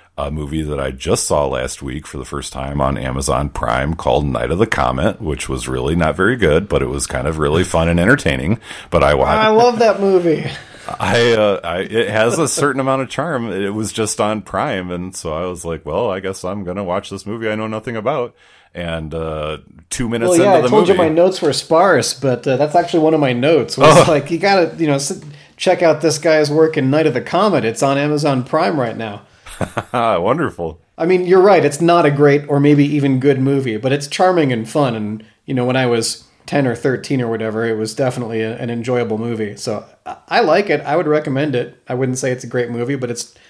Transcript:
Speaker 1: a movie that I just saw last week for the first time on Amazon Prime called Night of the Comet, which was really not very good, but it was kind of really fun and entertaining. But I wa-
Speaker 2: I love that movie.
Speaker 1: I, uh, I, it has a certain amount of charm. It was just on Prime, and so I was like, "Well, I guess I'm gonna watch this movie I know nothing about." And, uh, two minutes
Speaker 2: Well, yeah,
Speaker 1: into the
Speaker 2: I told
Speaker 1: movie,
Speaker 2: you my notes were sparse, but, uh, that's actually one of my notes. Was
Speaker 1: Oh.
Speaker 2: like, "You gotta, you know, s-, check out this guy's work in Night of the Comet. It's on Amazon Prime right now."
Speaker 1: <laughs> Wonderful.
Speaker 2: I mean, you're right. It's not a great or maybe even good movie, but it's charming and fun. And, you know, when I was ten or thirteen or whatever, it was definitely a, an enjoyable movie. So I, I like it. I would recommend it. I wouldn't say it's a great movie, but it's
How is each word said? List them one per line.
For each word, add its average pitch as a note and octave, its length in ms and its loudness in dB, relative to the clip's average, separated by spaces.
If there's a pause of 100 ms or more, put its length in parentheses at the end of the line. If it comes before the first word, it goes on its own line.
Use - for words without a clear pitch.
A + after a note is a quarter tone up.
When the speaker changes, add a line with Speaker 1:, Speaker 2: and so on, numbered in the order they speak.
(180)
Speaker 1:
a C#2+ 140 -4
movie D2+ 300 -4
that D2 180 -4
I C2+ 120 -4
just D#2+ 340 -4
saw D2 220 0
last B1+ 340 -6
week C#2 260 -10
for - 120 -14
the C2 60 -12
first - 280 -10
time C#2 260 -6
on C2+ 180 0
Amazon C2+ 520 -4
Prime C2+ 460 -2
called D2 300 0
Night B1 260 -4
of F2 80 0
the A2 80 2
Comet, C#2 520 -2
which D2+ 300 -6
was C2 180 -6
really B1+ 280 -2
not D#2 200 2
very G#2 220 2
good, F2 320 2
but C#2+ 140 0
it C2 40 -2
was C2+ 200 -6
kind C2 200 -6
of D#2+ 120 -4
really D#2 240 2
fun E2 260 0
and E2+ 100 2
entertaining. F2 600 0 (320)
But D#2+ 120 2
I C#2 120 4
wa- C2 100 2
Speaker 2:
I G#3+ 220 2
love A3+ 320 4
that G#3+ 200 2
movie. F3 460 2 (420)
Speaker 1:
I, A#2 440 0
uh, G#2 320 2
I, E2+ 160 -6
it G#2+ 300 -2
has A2 280 2
a D#3+ 100 2
certain C#3+ 340 -2
amount C3+ 220 -2
of A#2+ 60 -8
charm. C3+ 420 -4
It G2 220 -4
was G#2+ 200 -6
just A2 260 -4
on G#2+ 220 -2
Prime, F#2+ 500 -4
and F2+ 240 -8
so D#2+ 180 -8
I E2 120 -4
was F2+ 180 -8
like, E2 220 -8
"Well, F#2+ 260 -2
I F#2+ 80 -6
guess F#2+ 240 -8
I'm F#2+ 220 -8
gonna F#2 180 -6
watch F#2+ 260 -6
this G2 160 -12
movie A2+ 240 -8
I G#2+ 60 -2
know A2 120 -6
nothing A2 280 -8
about." A#2+ 400 -4 (400)
And, E2 400 -8
uh, D#2 440 -6 (300)
two A#2+ 200 -4
minutes A#2 220 0
Speaker 2:
Well, E3+ 80 6
yeah, G3 180 6
Speaker 1:
into D#3 60 4
the B2+ 40 2
Speaker 2:
I - 40 0
told G#3 180 6
Speaker 1:
movie, - 20 6 (100)
Speaker 2:
you D#3+ 80 2
my D#3 40 0
notes F3+ 280 2
were D3+ 120 2
sparse, E3 600 2
but, B2+ 320 -2
uh, C3 120 0
that's D3 180 0
actually E3+ 240 2
one D#3 140 4
of D#3 80 2
my C3 100 2
notes. B2+ 460 2
Was D3 300 8
Speaker 1:
Oh. E3+ 40 4
Speaker 2:
like, C#3+ 180 0
"You E3+ 80 -2
gotta, F3 400 2
you E3 100 0
know, C#3+ 80 2
s-, C#3 260 -4 (360)
check F3+ 240 2
out D#3 200 4
this D3+ 160 2
guy's D#3 340 2
work D#3 260 4
in C3 140 2
Night D#3 160 2
of D3 60 2
the B2 80 -2
Comet. F3 440 2
It's A2+ 160 -4
on C#3 160 2
Amazon C#3+ 460 0
Prime E3 360 0
right A2+ 180 -4
now." G#2+ 240 -10 (360)
Speaker 1:
<laughs> - 360 -6
Wonderful. A2 880 0 (160)
Speaker 2:
I E3 80 -2
mean, F3+ 200 2
you're F#3 160 6
right. F#3 220 6
It's C#3+ 160 0
not E3+ 260 4
a F3 60 4
great C#3+ 380 4
or C#3+ 100 2
maybe C#3+ 260 6
even C#3 360 0
good C3+ 180 4
movie, C3 380 0
but B2+ 160 -2
it's C#3+ 140 -4
charming F3 440 2
and A2+ 160 -4
fun. C3+ 280 0
And, G#2+ 280 -8 (220)
you C#3+ 80 -6
know, B2 120 0
when B2+ 120 0
I C3 80 2
was - 400 -2 (220)
ten C#3+ 200 0
or A#2 80 0
thirteen C3 460 -2
or A#2+ 80 -2
whatever, A2 360 -2
it A2+ 120 -2
was G#2+ 160 -4
definitely B2 480 -2
a, A2+ 160 -4
an B2+ 140 -6
enjoyable A#2 480 -2
movie. A2 360 -6
So G#2+ 300 -6 (220)
I, - 100 -12 (100)
I F#3 140 0
like F#3+ 300 2
it. D3 100 0
I C#3+ 160 -2
would F3 100 0
recommend D3+ 480 0
it. - 220 -6 (100)
I B2+ 60 -6
wouldn't B2+ 240 -2
say B2+ 140 -2
it's B2 120 -6
a A#2+ 40 -12
great A#2+ 240 -2
movie, A#2+ 240 -4
but B2+ 160 -6
it's - 220 -12 (160)